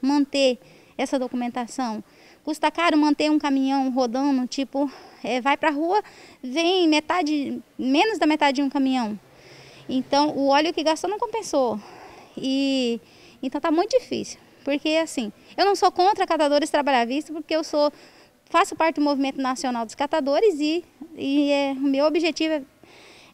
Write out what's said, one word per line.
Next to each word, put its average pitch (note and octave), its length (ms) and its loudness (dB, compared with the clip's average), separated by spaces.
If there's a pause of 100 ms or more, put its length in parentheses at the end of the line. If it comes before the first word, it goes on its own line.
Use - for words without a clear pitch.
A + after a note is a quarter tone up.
manter C4+ 560 2 (400)
essa C4+ 200 -2
documentação. A#3+ 840 -6 (400)
Custa D4+ 260 -2
caro E4 280 2
manter D4+ 320 2
um D4+ 80 4
caminhão C4+ 520 0
rodando, B3+ 560 0
tipo, C4+ 460 -4 (300)
é, B3 180 -2
vai C#4 160 2
pra D4+ 140 0
rua, E4+ 320 0 (400)
vem E4 440 2
metade, D4+ 760 0 (160)
menos D#4 400 2
da D#4+ 80 2
metade D4 300 2
de C#4+ 60 0
um C#4 60 0
caminhão. C4 500 0 (720)
Então, C#4 480 0
o C#4 120 2
óleo D4+ 220 4
que E4 120 -4
gastou D#4 260 0
não G4+ 100 -4
compensou. D#4 600 -2 (560)
E, C4 640 -2 (420)
então C4+ 160 -6
tá E4 120 -2
muito G4+ 280 2
difícil, A3 400 -4 (260)
porque C#4+ 240 -2 (140)
assim, B3+ 280 -6 (260)
eu F4+ 100 2
não G4+ 100 2
sou F#4 160 2
contra F#4+ 340 2
catadores D4 440 0
trabalhavistas, C#4 640 0
porque D#4+ 180 -4
eu D#4+ 80 0
sou, D4 300 0 (540)
faço E4+ 280 0
parte D#4+ 220 0
do D4 60 0
movimento C#4 380 0
nacional B3+ 440 -2
dos A3 100 -12
catadores D4+ 640 0
e, D#4 240 0 (320)
e C#4+ 380 0
é, C#4 200 0
o C4 100 -6
meu C#4 240 2
objetivo D#4+ 480 0 (800)